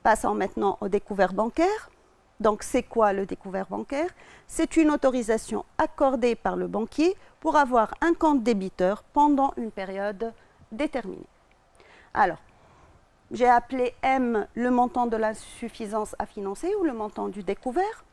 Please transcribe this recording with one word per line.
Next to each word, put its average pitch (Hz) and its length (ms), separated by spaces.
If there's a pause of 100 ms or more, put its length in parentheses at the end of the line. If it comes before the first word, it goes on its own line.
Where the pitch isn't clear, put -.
Passons 220 320
maintenant 202 480
au 208 60
découvert 190 460
bancaire. 320 580 (480)
Donc, 214 240
c'est 247 200
quoi 214 280
le 196 140
découvert 190 420
bancaire ? 277 420 (380)
C'est - 300
une 302 140
autorisation 226 760 (120)
accordée 247 580
par 185 200
le 180 120
banquier 233 500 (240)
pour 311 160
avoir 247 420
un 330 140
compte 294 300
débiteur 196 600
pendant 285 540
une 226 140
période 196 640 (380)
déterminée. 226 560 (840)
Alors, 180 240 (920)
j'ai 240 180
appelé 247 520
M 247 540
le 247 160
montant 247 340
de 226 120
l'insuffisance 220 1000
à 202 80
financer 202 540
ou 359 60
le 269 80
montant 214 340
du 202 160
découvert. 262 680